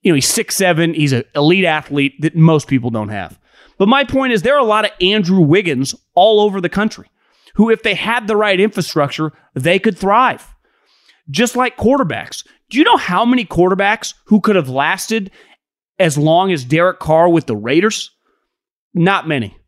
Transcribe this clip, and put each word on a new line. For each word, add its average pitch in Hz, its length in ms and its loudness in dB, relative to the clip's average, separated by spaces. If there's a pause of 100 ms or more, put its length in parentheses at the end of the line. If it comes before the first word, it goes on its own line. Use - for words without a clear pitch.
You 190 100 4
know, - 20 4
he's 135 140 0
six - 280 -4
seven, 170 380 0
he's 151 180 0
an 117 120 -2 (100)
elite 165 300 2
athlete 143 580 -2
that 156 140 -4
most 160 320 4
people 127 220 -2
don't 107 200 -6
have. 98 280 -12 (380)
But 202 120 2
my 269 160 2
point 262 280 -2
is, 208 100 -2
there 247 120 0
are 294 60 2
a 262 40 0
lot 214 200 0
of 208 160 -6
Andrew 190 400 2
Wiggins 151 540 0 (200)
all 208 260 4
over 202 200 0
the 175 80 -4
country 202 420 -4 (440)
who, 226 160 2
if 220 120 2
they 208 120 -2
had 220 320 -4
the 214 100 -2
right 202 240 0
infrastructure, 156 720 -2 (220)
they 160 240 0
could 185 200 -2
thrive. 208 560 -2 (760)
Just 190 280 -2
like 247 200 -2
quarterbacks. 214 720 -2 (240)
Do 220 80 -4
you 302 60 2
know 440 120 4
how 185 280 -2
many 240 200 0
quarterbacks 190 720 -2 (120)
who 214 140 4
could 208 160 0
have 151 120 0
lasted 185 640 -4 (680)
as 160 180 0
long 165 360 2
as 143 120 -4
Derek 165 360 0
Carr 160 280 2
with 165 180 2
the 113 100 -6
Raiders? 147 540 -2 (840)
Not 175 320 0
many. 135 300 -6 (120)